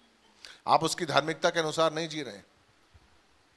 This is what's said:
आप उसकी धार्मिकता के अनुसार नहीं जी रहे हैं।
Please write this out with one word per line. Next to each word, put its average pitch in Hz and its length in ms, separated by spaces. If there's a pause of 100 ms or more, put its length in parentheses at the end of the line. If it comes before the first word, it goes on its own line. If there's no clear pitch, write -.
(680)
आप 151 160
उसकी 165 220
धार्मिकता 151 440
के 170 100
अनुसार 156 320
नहीं 160 160
जी 151 140
रहे 110 120
हैं। 101 100 (1120)